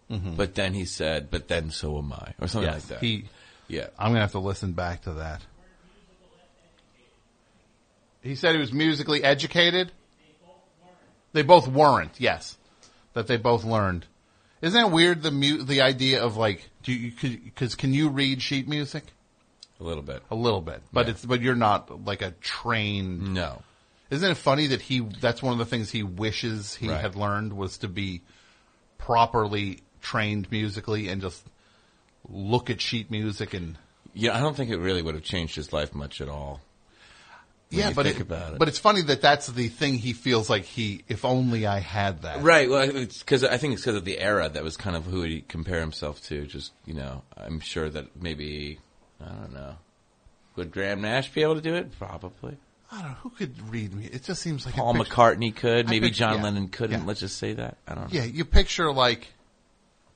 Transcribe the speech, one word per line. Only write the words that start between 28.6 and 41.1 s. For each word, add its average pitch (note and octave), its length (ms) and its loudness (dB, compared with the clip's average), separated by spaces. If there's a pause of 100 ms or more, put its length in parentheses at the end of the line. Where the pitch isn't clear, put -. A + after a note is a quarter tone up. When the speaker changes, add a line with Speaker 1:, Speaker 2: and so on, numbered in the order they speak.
Speaker 1:
properly G#2+ 840 2 (200)
trained G#2 480 -2
musically G#2+ 600 -2
and F#2+ 120 -4
just F#2 220 -8 (840)
look G2+ 420 0
at G#2+ 120 -4
sheet A2+ 300 -4
music G#2+ 420 -4
and E2+ 240 -8 (360)
Speaker 2:
Yeah, A2 220 0
I A#2 40 0
don't D3 160 0
think B2+ 160 -4
it F#2+ 60 -2
really F2+ 260 0
would D#2+ 100 -4
have D#2 100 -8
changed E2+ 320 -4
his D2+ 180 -8
life D2+ 200 -2
much C#2+ 280 -10
at C2+ 80 -6
all, C#2 320 -10 (1080)
when F3 120 0
Speaker 1:
Yeah, G#3 80 2
Speaker 2:
you C3 60 -2
Speaker 1:
but C#3+ 100 2
Speaker 2:
think C#3 120 2
Speaker 1:
it, B2+ 40 -6
Speaker 2:
about E2+ 320 -6
it. C3+ 60 -8
Speaker 1:
but D#3 100 6
it's - 100 -6
funny G#3 220 6
that C#3+ 200 2
that's - 260 6
the A#2+ 200 -2
thing C#3 280 0
he A#2 180 -4
feels A2+ 360 2
like G#2 140 2
he, G#2 460 -6
"If A2+ 160 -4